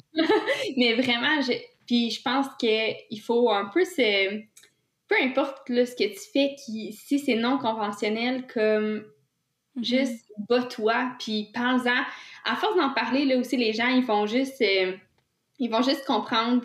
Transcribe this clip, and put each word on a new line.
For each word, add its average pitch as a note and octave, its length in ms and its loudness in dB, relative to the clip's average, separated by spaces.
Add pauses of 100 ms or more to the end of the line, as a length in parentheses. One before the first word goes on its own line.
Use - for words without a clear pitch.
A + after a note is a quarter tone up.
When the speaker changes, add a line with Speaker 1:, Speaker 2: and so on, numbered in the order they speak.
(140)
Speaker 1:
<laughs> G#4 600 0
Speaker 2:
Mais A#3+ 180 2
vraiment, B3+ 480 0
je, B3 100 -2 (340)
puis A#3+ 240 2
je - 120 -10
pense C4+ 240 0 (140)
que A3 320 0 (180)
il G#3+ 100 -10
faut A#3+ 300 2
un G3+ 220 0
peu F4+ 120 2
se, G#3+ 560 2 (680)
peu G#4 120 2
importe, C4+ 480 -2
là, B3 180 2
ce A#3+ 80 -14
que G#3 100 0
tu - 280 -6
fais, C#4 320 2
qui, G#3+ 280 -10
si - 260 -4
c'est B3+ 180 0
non B3 220 0
conventionnel, A3 960 -2
comme, G#3+ 520 0 (720)
Speaker 1:
Mm-hmm. A#3+ 80 -6
Speaker 2:
juste A#3+ 460 -2 (180)
bats-toi, B3 680 0
puis G#3+ 340 -4
parle-en. B3 520 0 (400)
À A3+ 100 -2
force F4+ 220 0
d'en C#4 140 2
parler, B3 340 0
là, C4 140 4
aussi, A#3+ 180 -2
les A3+ 160 0
gens, A#3 160 0
ils B3+ 160 4
vont G#3 200 2
juste, B3+ 380 -2
euh, F#3+ 300 2 (680)
ils A#3 100 -2
vont A3 140 2
juste C4 220 0
comprendre A#3+ 600 0